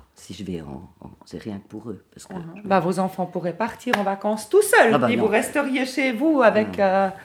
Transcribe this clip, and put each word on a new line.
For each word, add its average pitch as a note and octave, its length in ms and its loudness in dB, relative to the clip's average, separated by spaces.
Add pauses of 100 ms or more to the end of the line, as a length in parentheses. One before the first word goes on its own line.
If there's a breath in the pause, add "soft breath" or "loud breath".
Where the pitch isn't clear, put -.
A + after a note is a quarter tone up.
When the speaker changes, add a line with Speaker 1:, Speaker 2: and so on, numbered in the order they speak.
(140)
Speaker 1:
Si - 200 -20
je G#2 80 -14
vais F2+ 200 -8
en, C#2+ 280 -14 (100)
en, - 100 -18 (140)
c'est E2+ 160 -14
rien G#2 180 -10
que G2 100 -18
pour A2 220 -14
eux, F#2 220 -14
parce - 140 -20
que F#3+ 80 -16
Speaker 2:
Mhm. F3 300 -14
Speaker 1:
je G3 40 -10
Speaker 2:
Bah, F#3+ 120 4
vos F3 180 0
enfants F#3 280 -4
pourraient F3 300 -6
partir A3+ 420 -4
en G3+ 40 -2
vacances G3 460 -2
tout G4+ 140 4
seuls, F#4+ 320 6
Speaker 1:
Ah - 40 4
bah A#3+ 140 4
Speaker 2:
et - 40 2
Speaker 1:
non. - 80 2
Speaker 2:
vous G#3+ 60 2
resteriez C4 560 0
chez C4 240 0
vous C4+ 320 2
avec, G#3 360 4
Speaker 1:
Non. G3+ 60 2
Speaker 2:
euh, G3 240 2 (160 loud breath)